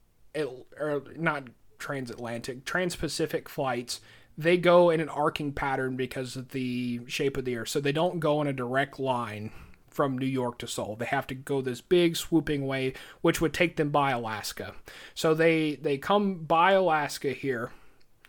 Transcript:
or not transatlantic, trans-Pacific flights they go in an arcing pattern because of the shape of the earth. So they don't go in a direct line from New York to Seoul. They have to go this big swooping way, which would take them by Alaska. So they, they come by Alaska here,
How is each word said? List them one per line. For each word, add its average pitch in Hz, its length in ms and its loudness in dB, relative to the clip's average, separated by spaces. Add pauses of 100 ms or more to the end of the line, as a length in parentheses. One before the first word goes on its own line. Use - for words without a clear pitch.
(360)
or 147 680 -6 (120)
not 151 280 -2 (340)
transatlantic, 120 880 -8
trans-Pacific 170 840 -4
flights 123 520 -4 (400)
they 170 160 4
go 175 320 8
in 160 120 4
an 151 100 -4
arcing 147 420 0
pattern 131 440 -2
because 127 380 -4
of 127 140 -10
the 123 580 -4
shape 135 300 -2
of 131 80 -4
the 123 120 -2
earth. 113 120 -6
So - 100 -2
they 143 140 0
don't 165 280 0
go 151 200 2
in 147 60 0
a 147 80 0
direct 131 440 -2
line 117 540 -2 (380)
from 139 260 0
New 131 100 -2
York 127 320 0
to 117 80 -8
Seoul. 107 300 -6
They 117 80 -4
have 135 220 -2
to 135 80 -8
go 135 260 -4
this 127 220 -6
big 170 340 4
swooping 143 500 0
way, 131 280 -2 (260)
which - 220 2
would 156 100 2
take 175 240 2
them 147 140 0
by 143 220 4
Alaska. 110 640 -6 (400)
So 160 200 4
they, 160 400 4
they 143 240 -2
come 196 380 2
by 165 360 4
Alaska 156 600 2
here, 123 400 -4 (560)